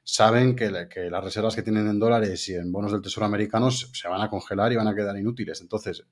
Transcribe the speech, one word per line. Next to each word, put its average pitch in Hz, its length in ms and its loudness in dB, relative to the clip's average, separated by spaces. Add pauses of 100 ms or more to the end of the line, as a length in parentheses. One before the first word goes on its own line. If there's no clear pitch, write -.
saben 120 540 4
que 113 120 0
la, 90 200 -6
que 90 200 -6
las 90 140 -4
reservas 107 320 -2
que 110 60 -2
tienen 107 260 0
en 104 120 0
dólares 107 500 2
y 95 40 -6
en 87 160 -4
bonos 101 220 -2
del 104 100 0
tesoro 101 240 -4
americanos 107 680 0
se - 160 -8
van 92 100 -2
a 107 100 -2
congelar 104 440 0
y - 20 0
van 110 140 2
a 104 40 0
quedar 101 240 -2
inútiles. 110 440 -6
Entonces, 92 500 -6